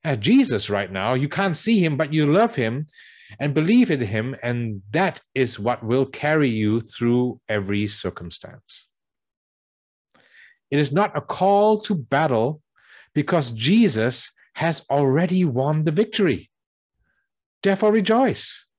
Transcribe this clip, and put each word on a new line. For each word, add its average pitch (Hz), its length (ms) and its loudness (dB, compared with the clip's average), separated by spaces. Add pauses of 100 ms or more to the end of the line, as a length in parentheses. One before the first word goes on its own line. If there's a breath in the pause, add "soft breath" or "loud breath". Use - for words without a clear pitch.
At 135 180 -2
Jesus 165 480 2
right 101 220 -2
now, 98 240 -2
you 139 140 -2
can't 185 280 -2
see 226 280 2
him, 151 120 0
but 131 160 -2
you 151 140 2
love 214 300 2
him 127 320 -4 (500 loud breath)
and 139 160 -2
believe 202 360 4
in 135 100 0
him, 113 420 -4
and 117 480 -4
that 170 300 -2 (140)
is 127 240 -2
what 117 260 -4
will 127 220 2
carry 147 420 0
you 110 320 0
through 120 680 -2
every 104 380 -2
circumstance. - 1000 -12 (1800 soft breath)
It 139 80 0
is 139 140 0
not 196 240 0
a 147 40 -2
call 208 600 2
to 208 120 -4
battle, 139 680 0 (500 soft breath)
because 147 380 0
Jesus 123 800 0 (220 soft breath)
has 160 360 -2
already 156 540 2
won 151 400 0
the 160 80 0
victory. 175 580 -2 (1120)
Therefore, 196 300 2
rejoice. 220 720 0 (120)